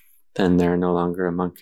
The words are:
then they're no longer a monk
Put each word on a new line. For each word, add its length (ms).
then 220
they're 180
no 180
longer 320
a 60
monk 300